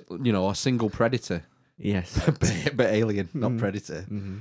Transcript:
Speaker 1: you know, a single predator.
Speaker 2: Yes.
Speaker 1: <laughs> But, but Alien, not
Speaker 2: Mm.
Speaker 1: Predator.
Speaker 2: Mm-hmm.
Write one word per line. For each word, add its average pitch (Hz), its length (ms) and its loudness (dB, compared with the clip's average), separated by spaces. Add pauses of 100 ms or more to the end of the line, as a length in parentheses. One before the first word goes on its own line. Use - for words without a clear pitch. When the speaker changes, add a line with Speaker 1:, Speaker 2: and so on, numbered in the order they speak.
(220)
Speaker 1:
you 120 100 2
know, 98 200 2
a 95 40 -2
single 113 360 0
predator. 117 520 0 (400)
Speaker 2:
Yes. 98 420 0
Speaker 1:
<laughs> - 140 2
But, - 360 2
but 120 180 4
Alien, 104 400 2
not 127 200 0
Speaker 2:
Mm. 113 60 0
Speaker 1:
Predator. 98 500 -4
Speaker 2:
Mm-hmm. 98 320 -8